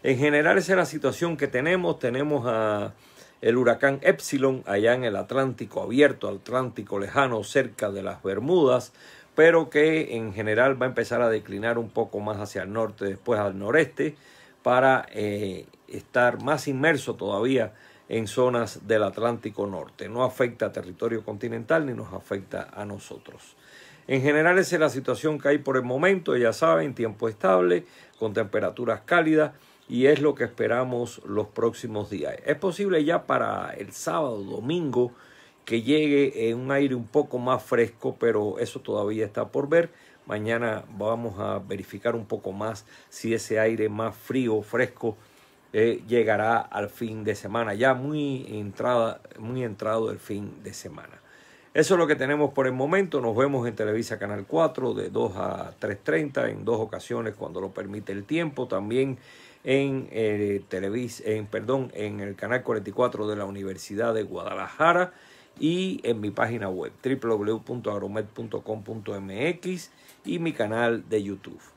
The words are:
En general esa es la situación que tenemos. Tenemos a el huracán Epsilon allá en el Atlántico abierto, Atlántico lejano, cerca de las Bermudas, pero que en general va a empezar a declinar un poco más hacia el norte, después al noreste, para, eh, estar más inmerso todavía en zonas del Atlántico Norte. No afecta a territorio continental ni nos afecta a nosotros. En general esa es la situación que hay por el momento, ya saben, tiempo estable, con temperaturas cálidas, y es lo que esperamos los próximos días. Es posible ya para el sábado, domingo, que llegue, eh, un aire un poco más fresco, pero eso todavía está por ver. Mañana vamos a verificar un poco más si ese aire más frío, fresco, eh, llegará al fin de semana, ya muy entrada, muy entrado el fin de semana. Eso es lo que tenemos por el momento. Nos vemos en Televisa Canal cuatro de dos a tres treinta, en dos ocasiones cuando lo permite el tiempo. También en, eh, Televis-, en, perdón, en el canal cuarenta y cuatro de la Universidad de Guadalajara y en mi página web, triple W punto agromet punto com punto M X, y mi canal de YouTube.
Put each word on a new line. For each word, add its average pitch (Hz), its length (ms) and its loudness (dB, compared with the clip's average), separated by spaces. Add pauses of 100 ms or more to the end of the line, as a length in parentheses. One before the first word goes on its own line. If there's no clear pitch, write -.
En 131 160 4
general 151 400 6
esa 175 140 2
es 185 40 6
la 170 100 4
situación 156 500 -2
que 139 100 0
tenemos. 170 540 0
Tenemos 131 480 0
a 107 460 0 (480)
el 117 140 4
huracán 127 460 4
Epsilon 135 640 2
allá 107 280 4
en 127 100 -2
el 107 100 0
Atlántico 120 680 -4
abierto, 131 440 4
Atlántico 107 720 -4
lejano, 110 460 0
cerca 117 480 -2
de 95 100 -6
las 95 220 -8
Bermudas, 127 680 2 (440)
pero 160 340 8
que 156 460 4
en 110 160 -4
general 113 500 2
va 127 40 2
a - 20 0
empezar 117 340 0
a 117 80 4
declinar 107 480 -2
un 110 120 -6
poco 107 280 -2
más 104 200 -4
hacia 101 240 -6
el 95 100 -8
norte, 107 320 -4
después 98 340 0
al 101 180 -2
noreste, 139 600 2 (480)
para, 127 480 6
eh, 104 540 -4 (200)
estar 120 560 0
más 139 240 0
inmerso 135 480 0
todavía 107 580 0 (360)
en 113 180 -2
zonas 120 600 0
del 107 180 4
Atlántico 110 600 -2
Norte. 92 420 -10
No 117 140 -2
afecta 123 440 0
a 104 60 -4
territorio 110 520 -6
continental 117 600 -2
ni 123 80 -4
nos 107 180 -10
afecta 98 640 -8
a 104 100 -10
nosotros. - 720 -14 (500)
En 135 140 2
general 156 380 6
esa 170 180 2
es 156 40 2
la 151 100 4
situación 135 480 -2
que 139 100 0
hay 147 100 6
por 139 200 0
el 120 40 2
momento, 165 540 2
ya 117 160 4
saben, 160 420 2
tiempo 113 340 -2
estable, 90 580 4 (320)
con 107 160 -4
temperaturas 107 680 -2
cálidas, 156 520 4 (360)
y 127 180 4
es 143 140 8
lo 147 140 4
que 123 100 -2
esperamos 120 800 -2
los 104 220 -2
próximos 113 640 -2
días. 73 240 -6 (100)
Es 151 120 0
posible 185 480 0
ya 165 200 0
para 107 460 -2
el - 220 -12
sábado, 143 500 -4
domingo, 123 720 0 (520)
que 117 180 0
llegue, 143 640 2
eh, 117 60 0
un 127 160 -6
aire 139 240 2
un 117 120 -6
poco 143 320 0
más 123 240 0
fresco, 120 560 0
pero 107 400 2
eso 113 220 -4
todavía 107 440 -2
está 107 240 -6
por 139 220 -2
ver. 170 200 4 (360)
Mañana 107 580 -2 (140)
vamos 110 400 -2
a 101 220 -4
verificar 101 540 -6
un 110 120 -6
poco 98 260 -6
más 107 320 -8 (240)
si - 240 -4
ese 110 260 -2
aire 110 300 2
más 107 260 -4
frío, 120 480 0
fresco, 117 540 -2 (580)
eh, 113 320 4
llegará 110 520 4
al 104 320 -4
fin 110 340 -8
de 107 100 0
semana, 107 380 -4
ya 127 220 2
muy 139 520 -4
entrada, 110 760 -2 (160)
muy 120 260 -6
entrado 110 460 -2
el 104 80 -10
fin 101 440 -10
de 104 120 -14
semana. - 480 -16 (500)
Eso 156 220 6
es 175 40 6
lo 165 80 4
que 147 80 2
tenemos 143 380 0
por 135 140 2
el 131 80 0
momento. 151 480 0
Nos 117 120 0
vemos 131 320 2
en 113 80 -4
Televisa 110 440 -2
Canal 101 280 -6
cuatro 143 460 0
de 101 160 -4
dos 104 260 -2
a 98 440 -6
tres 104 260 -6
treinta, 139 460 0
en 101 160 -8
dos 113 120 2
ocasiones 110 560 -6
cuando 90 280 -8
lo 95 80 -6
permite 101 420 -10
el 101 120 -8
tiempo. 151 440 -4
También 123 480 0 (480)
en, 135 460 0
eh, 104 580 0
Televis-, 107 560 -4
en, 107 220 -2
perdón, 120 480 -2
en 104 260 -6
el 98 140 -8
canal 117 280 -4
cuarenta 107 280 -4
y - 20 -16
cuatro 110 340 0
de 107 100 -2
la 101 100 -4
Universidad 98 640 -4
de 110 120 0
Guadalajara 101 880 0 (440)
y 180 440 -2
en 117 180 0
mi 104 100 -4
página 113 380 -2
web, 92 320 -6
triple 131 300 -2
W 107 300 0
punto 120 300 -6
agromet 101 360 -6
punto 113 340 -10
com 107 220 -8
punto 110 340 -10
M 98 320 -4
X, 180 420 -6 (340)
y 175 140 -4
mi 165 140 -2
canal 117 560 -2
de 107 140 0
YouTube. 98 380 -10 (160)